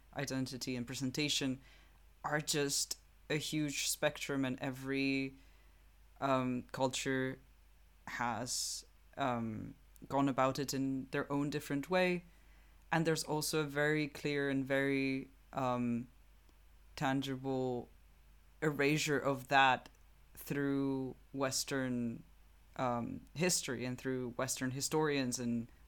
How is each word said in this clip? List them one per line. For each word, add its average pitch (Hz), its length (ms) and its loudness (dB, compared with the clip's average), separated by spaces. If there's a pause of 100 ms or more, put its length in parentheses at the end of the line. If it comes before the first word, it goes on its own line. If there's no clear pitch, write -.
(180)
identity 131 580 -4
and 120 100 -4
presentation 135 760 -2 (640)
are 147 180 0
just 143 560 0 (320)
a 147 60 0
huge 147 540 -2
spectrum, 139 560 0
and 127 160 -2
every, 135 760 -2 (840)
um, 127 500 2
culture 131 680 0 (680)
has, - 760 -4 (320)
um, 113 560 -2 (360)
gone 139 200 4
about 131 300 2
it 135 140 -4
in 135 380 -2
their 143 200 -2
own 143 180 0
different 143 400 -2
way. 180 360 2 (640)
And 165 140 4
there's 156 180 2
also 151 360 0
a 151 40 2
very 147 440 2
clear 143 420 -2
and 135 160 2
very, 135 640 2 (240)
um, 123 540 0 (880)
tangible 135 920 -2 (720)
erasure 147 560 2
of 131 300 0
that 135 420 6 (480)
through 139 800 -2 (160)
Western, 127 880 0 (540)
um, 120 460 -2 (120)
history 139 500 0
and 127 140 -4
through 127 400 -2
Western 127 340 -2
historians 139 680 0
and 120 320 0 (160)